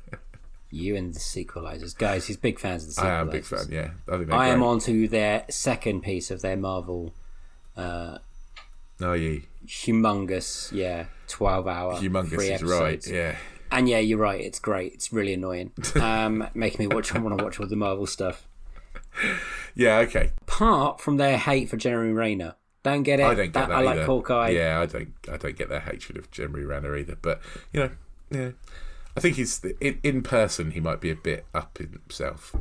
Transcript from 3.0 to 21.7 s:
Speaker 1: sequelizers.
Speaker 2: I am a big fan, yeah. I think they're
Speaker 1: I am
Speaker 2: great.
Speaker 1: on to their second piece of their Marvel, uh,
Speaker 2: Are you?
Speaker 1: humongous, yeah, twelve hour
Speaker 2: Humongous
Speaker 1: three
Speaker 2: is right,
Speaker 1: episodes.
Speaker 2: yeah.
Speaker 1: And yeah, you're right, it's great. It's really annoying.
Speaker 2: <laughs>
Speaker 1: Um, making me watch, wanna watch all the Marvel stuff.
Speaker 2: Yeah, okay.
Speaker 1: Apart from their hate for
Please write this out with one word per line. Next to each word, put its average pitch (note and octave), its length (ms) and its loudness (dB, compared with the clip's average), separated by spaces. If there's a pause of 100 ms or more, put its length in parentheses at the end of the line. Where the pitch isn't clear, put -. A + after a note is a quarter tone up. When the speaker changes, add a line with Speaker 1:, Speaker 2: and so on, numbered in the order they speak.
Speaker 1:
sequelizers. F#2+ 40 4
Speaker 2:
I F2 160 2
am D#2+ 80 0
a - 20 -4
big D2+ 120 -2
fan, - 280 -6
yeah. D#2 180 -4 (180)
I F#2 100 0
think F2 120 -2
they're A2+ 80 4
Speaker 1:
I B2+ 120 6
am B2 100 6
Speaker 2:
great. B2 80 6
Speaker 1:
on A#2+ 140 4
to A2 260 4
their G#2+ 420 2
second A#2 540 0
piece F#2 260 -4
of F2+ 140 -6
their F#2+ 140 0
Marvel, F2+ 580 -4 (600)
uh, F2 440 -6 (840)
Speaker 2:
Are F2+ 160 2
you? D#2+ 240 0 (240)
Speaker 1:
humongous, G2+ 1080 0
yeah, F2+ 340 -2 (220)
twelve F#2 400 2
hour F2+ 280 -2
Speaker 2:
Humongous F#2 340 0
Speaker 1:
three F#2+ 220 2
Speaker 2:
is F#2+ 100 -2
right, E2 320 2
Speaker 1:
episodes. - 160 -6
Speaker 2:
yeah. E2 260 -2 (360)
Speaker 1:
And B2+ 180 4
yeah, A#2 80 4
you're G#2+ 220 4
right, G2 200 2
it's F#2+ 200 -6
great. F#2+ 340 -2
It's - 180 -8
really G2+ 220 2
annoying. F#2 380 -4 (140)
Speaker 2:
<laughs> - 140 -2
Speaker 1:
Um, A2 540 2
making A2 340 0
me G#2 80 6
watch, G#2+ 200 0
wanna G#2 280 0
watch G2 160 -4
all G2+ 60 -4
the G2+ 100 -2
Marvel G2 300 0
stuff. - 420 -4 (1300)
Speaker 2:
Yeah, A2+ 280 6
okay. - 320 4 (100)
Speaker 1:
Apart D#3 580 4
from C#3+ 160 4
their C#3 220 6
hate C3+ 300 2
for A2+ 80 -2